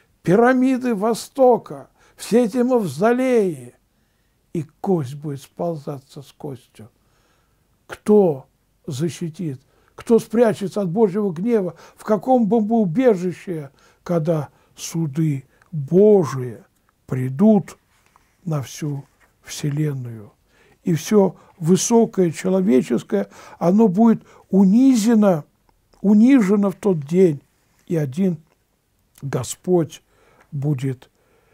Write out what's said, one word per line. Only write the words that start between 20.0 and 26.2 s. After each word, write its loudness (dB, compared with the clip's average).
И -2
все 2
высокое 0
человеческое, -2
оно 2
будет 2
унизено, 4
унижено 4